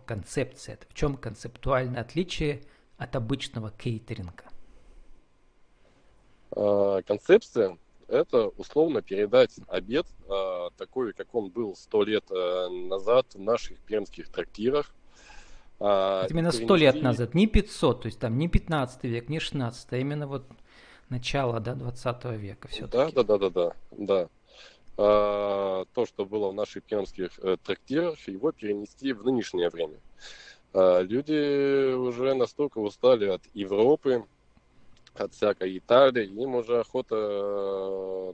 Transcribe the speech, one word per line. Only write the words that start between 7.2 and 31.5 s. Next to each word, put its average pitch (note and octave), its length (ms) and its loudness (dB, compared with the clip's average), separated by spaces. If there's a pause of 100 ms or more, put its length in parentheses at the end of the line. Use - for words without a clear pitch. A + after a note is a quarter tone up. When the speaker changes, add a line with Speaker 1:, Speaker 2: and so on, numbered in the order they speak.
Speaker 2:
это B2 420 2
условно C#3+ 520 0
передать G#2 640 2
обед, G2 400 -4 (220)
а, F#2 480 -4
такой, G#2+ 360 -6
как - 220 -12
он G#2 140 -4
был G#2 260 -6
сто - 280 0
лет, G#2 280 0
э, F2+ 380 -2
назад G2 640 2
в G2 60 -18
наших G#2+ 420 -2
пермских G#2 480 -8
трактирах. A#2+ 680 -4 (840)
А, G2 460 2
Speaker 1:
Это F#2+ 80 -4
именно E3 180 2
Speaker 2:
и - 0 -
Speaker 1:
сто A#2+ 240 4
лет D3+ 200 8
Speaker 2:
перенести - 80 -4
Speaker 1:
назад, A#2+ 320 0
не G3 120 6
пятьсот, E3+ 540 2
то - 60 -6
есть - 120 -10
там A#2+ 180 -2
не D#3 100 0
пятнадцатый C#3 640 0
век, A#2 180 -6
не D#3 100 -4
шестнадцатый, B2+ 600 -6
а - 20 -2
именно D3 260 -6
вот C3+ 200 -10 (640)
начало, B2 500 -2
да, A#2 160 -6
двадцатого B2 600 -6
века G2+ 320 -12
всё-таки. - 240 -10
Speaker 2:
Да, C#3 200 2
да, C3 120 4
да, G#2 140 4
да, F#2+ 120 2
да, F2 240 0 (180)
да. F#2+ 380 0 (680)
А, G2+ 960 2
то, A#2 120 -2
что - 200 -6
было G2+ 240 -2
в F#2+ 40 -6
наших G2+ 300 -6
пермских, F#2+ 560 -6
э, F#2 240 0
трактирах, D3+ 540 -4 (100)
его G#2+ 240 -2
перенести G#2 600 -6
в G#2 120 -12
нынешнее G2 440 0
время. D#2+ 300 -6 (760)
А, F#2 280 6
люди C#3 920 2